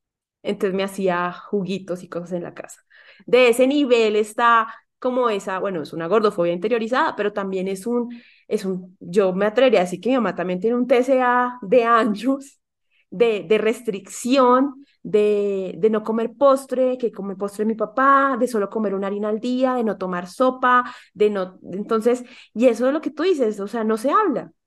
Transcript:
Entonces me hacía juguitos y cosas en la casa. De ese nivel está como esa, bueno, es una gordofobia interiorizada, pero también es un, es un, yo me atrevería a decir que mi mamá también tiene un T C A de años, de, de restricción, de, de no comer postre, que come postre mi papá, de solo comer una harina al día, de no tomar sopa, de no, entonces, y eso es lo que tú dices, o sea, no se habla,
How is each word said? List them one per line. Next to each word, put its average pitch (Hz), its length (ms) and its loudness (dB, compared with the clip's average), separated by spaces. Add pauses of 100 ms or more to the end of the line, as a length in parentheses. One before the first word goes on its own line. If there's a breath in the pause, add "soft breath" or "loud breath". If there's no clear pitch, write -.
(440)
Entonces 202 320 -4
me 190 80 -2
hacía 180 480 -2
juguitos 185 720 -8
y - 60 -20
cosas 175 240 -10
en 175 100 -8
la 156 100 -14
casa. - 280 -20 (440 loud breath)
De 247 220 6
ese 247 180 4
nivel 240 520 2
está 226 500 2 (320 loud breath)
como 247 300 0
esa, 190 300 -4
bueno, 185 220 -4
es 139 120 -10
una 165 140 -6
gordofobia 175 460 2
interiorizada, 226 640 -2
pero 208 160 -2
también 190 360 -4
es 190 200 -6
un, 240 220 -2 (380 loud breath)
es 208 180 -4
un, 185 340 -8
yo 185 340 0
me 196 120 0
atrevería 214 340 4
a 180 40 4
decir 180 180 -6
que 220 80 -2
mi 262 60 2
mamá 202 200 0
también 180 240 -4
tiene 226 160 0
un 240 120 -2
T 247 160 4
C 262 180 2
A 247 400 0
de 214 220 4
años, 233 760 0 (500)
de, 208 380 0
de 214 100 2
restricción, 247 1300 0 (180 loud breath)
de, 202 760 0
de 208 120 2
no 214 140 0
comer 226 300 -2
postre, 262 640 2
que 240 140 -2
come 196 240 -10
postre 202 300 -6
mi 220 100 0
papá, 269 640 2
de 240 80 2
solo 208 220 -2
comer 208 260 -4
una 196 120 -4
harina 202 200 -4
al 214 140 -4
día, 254 340 0
de 240 80 -2
no 196 140 -2
tomar 185 300 -6
sopa, 254 600 2 (240 loud breath)
de 208 160 2
no, 185 300 -4 (140)
entonces, 226 500 0 (300 loud breath)
y 226 140 2
eso 233 200 2
es 277 60 0
lo 311 80 -2
que 311 100 -6
tú 302 120 -6
dices, 269 360 0
o 196 80 -8
sea, 226 160 -6
no 220 140 0
se 254 120 -2
habla, 320 440 0 (140)